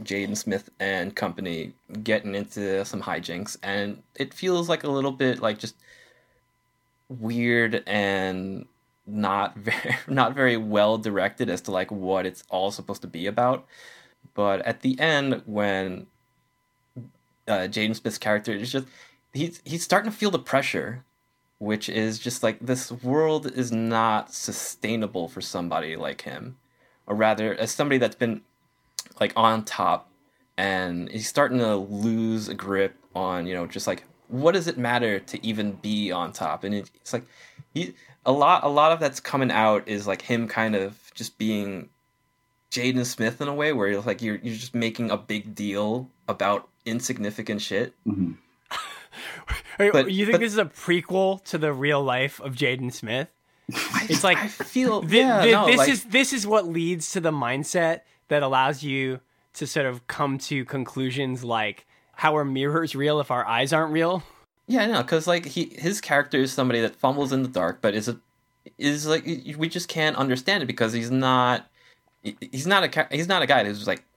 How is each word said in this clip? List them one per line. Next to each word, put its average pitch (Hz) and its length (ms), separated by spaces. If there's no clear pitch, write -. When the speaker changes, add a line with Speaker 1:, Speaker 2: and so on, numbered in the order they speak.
Speaker 1:
Jaden 101 320
Smith 95 420
and 98 380
company 87 560
getting 107 320
into 101 480
some 95 180
hijinks. 87 580
And 101 440
it 135 180
feels 175 360
like 160 160
a 147 40
little 139 220
bit, 131 320
like, 107 160
just - 160
weird 117 760
and 95 800
not 101 500
<laughs> - 20
very, 110 380
not 131 280
very 127 220
well 107 420
directed 101 520
as 90 120
to, - 100
like, 92 180
what 95 360
it's - 220
all 95 220
supposed 101 320
to - 60
be 85 180
about. 123 400
But 98 300
at 113 180
the 131 180
end, 139 460
when, 98 600
uh, 95 200
Jaden 110 280
Smith's 110 220
character 107 340
is 110 180
just, 135 160
he's, 165 320
he's 170 180
starting 208 280
to 214 60
feel 208 140
the 165 80
pressure, 127 680
which 104 300
is 110 300
just, 123 240
like, 110 180
this 127 320
world 147 600
is 123 200
not 113 600
sustainable 107 960
for - 120
somebody 82 560
like 71 260
him. 76 340
Or 104 100
rather, 110 380
as 113 180
somebody 143 260
that's 117 160
been, 113 280
like, 104 160
on 110 300
top, - 440
and 92 540
he's 107 180
starting 135 300
to 110 160
lose 107 760
a - 60
grip 98 400
on, 90 300
you 92 80
know, 87 120
just, 95 200
like, 92 180
what 139 240
does 170 160
it 139 100
matter 120 400
to - 260
even 107 280
be 104 400
on 87 200
top? 80 300
And 98 120
it, 101 200
it's - 180
like, - 120
he, 170 200
a 127 60
lot, 147 320
a 147 60
lot 147 240
of 165 80
that's 143 180
coming 131 320
out 107 380
is, 104 180
like, 95 160
him 117 240
kind 110 300
of 98 380
just - 220
being 104 520
Jaden 123 340
Smith 117 360
in 143 80
a 143 60
way 151 180
where 104 160
it's 104 180
like, 101 160
you're, 107 140
you're 113 180
just - 200
making 113 360
a 104 60
big 104 400
deal 104 520
about 98 400
insignificant 110 760
shit. 104 320
Speaker 2:
Mm-hmm. 95 260
Speaker 3:
Hey, 202 120
Speaker 1:
But, 147 200
Speaker 3:
you 196 160
think 226 80
Speaker 1:
but 175 60
Speaker 3:
this 233 120
is 214 60
a 202 80
prequel 190 800
to - 140
the 151 140
real 139 300
life 131 380
of 135 140
Jaden 127 380
Smith? 123 360
Speaker 1:
I, - 360
Speaker 3:
It's - 140
like, 180 140
Speaker 1:
I 214 100
feel, 240 540
Speaker 3:
thi-, 170 160
Speaker 1:
yeah, 247 240
Speaker 3:
thi-, 226 100
Speaker 1:
no, 208 140
Speaker 3:
this 247 120
Speaker 1:
like 277 100
Speaker 3:
is, 262 160
this 254 280
is 214 140
what 208 200
leads 170 460
to 190 80
the 160 100
mindset 147 720
that 147 140
allows 135 400
you 135 380
to 147 120
sort 139 200
of 123 200
come 139 320
to 135 260
conclusions 131 800
like, 110 420
how 156 200
are 151 80
mirrors 143 500
real 147 260
if 139 100
our 123 160
eyes 127 260
aren't 156 200
real? 165 300
Speaker 1:
Yeah, 220 200
no, 214 160
'cause, 160 240
like, 175 200
he, 165 180
his 202 220
character 143 380
is 131 140
somebody 123 300
that 110 140
fumbles 139 360
in 131 100
the 127 60
dark, 90 320
but 104 140
is 107 140
a, 117 120
is, 147 280
like, 156 200
y-, 151 300
we 160 120
just 175 200
can't 151 280
understand 139 460
it 127 40
because 117 260
he's 117 180
not, 127 580
he, - 140
he's 131 140
not 190 180
a 147 40
ca-, 156 220
he's 156 180
not 185 140
a - 40
guy 131 180
who's, 104 220
like, 92 180